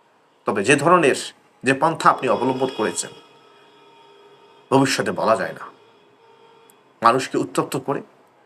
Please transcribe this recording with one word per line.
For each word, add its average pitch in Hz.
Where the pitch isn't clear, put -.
তবে 104
যে 139
ধরনের, 151
যে 135
পন্থা 156
আপনি 135
অবলম্বন 127
করেছেন, -
ভবিষ্যতে 131
বলা 92
যায় 82
না। -
মানুষকে 131
উত্তপ্ত -
করে, 139